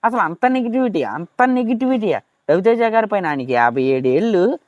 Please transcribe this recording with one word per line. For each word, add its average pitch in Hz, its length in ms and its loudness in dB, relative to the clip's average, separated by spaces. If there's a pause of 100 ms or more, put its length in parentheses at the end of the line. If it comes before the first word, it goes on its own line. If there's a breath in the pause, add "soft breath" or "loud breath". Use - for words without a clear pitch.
అసలు 226 260 0
అంత 175 160 -4 (120)
నెగిటివిటీ, 233 460 -2 (140)
అంత 175 240 -6 (160)
నెగిటివిటీయా 233 640 -2 (300)
రవితేజ 220 300 2 (160)
గారి 220 180 0
పైన? 190 180 -2
ఆయనకి 131 280 -4
యాభై 120 220 2 (140)
ఏడు 131 120 0 (100)
ఏళ్ళు 202 260 2 (220)